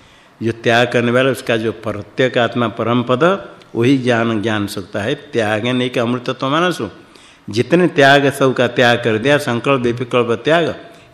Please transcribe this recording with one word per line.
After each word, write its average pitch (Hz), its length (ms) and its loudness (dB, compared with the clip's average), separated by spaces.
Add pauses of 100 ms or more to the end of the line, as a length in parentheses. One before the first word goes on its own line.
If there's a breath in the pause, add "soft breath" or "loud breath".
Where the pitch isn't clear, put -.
(440 soft breath)
जो 113 80 -2
त्याग 117 400 2
करने 120 200 0
वाला 131 180 2
उसका 120 280 -2
जो 110 140 -2
प्रत्येक 107 680 -4
आत्मा 120 300 0
परम 117 360 -2
पद 156 460 0 (260)
वही 123 220 2
ज्ञान, 117 440 0
ज्ञान 104 260 -2
सकता 101 340 -8
है। 123 140 -4
त्याग 110 520 -4
नहीं 127 220 -2
कि 127 100 -4
अमृतत्व 123 480 -4
मानसो, 156 440 -2 (580 loud breath)
जितने 160 380 2
त्याग 139 440 4
सब 135 220 0
का 120 140 2
त्याग 120 360 2
कर 110 140 2
दिया, 139 200 2
संकल्प 131 440 -2
विकल्प 120 640 -2
त्याग, 156 300 0 (380 loud breath)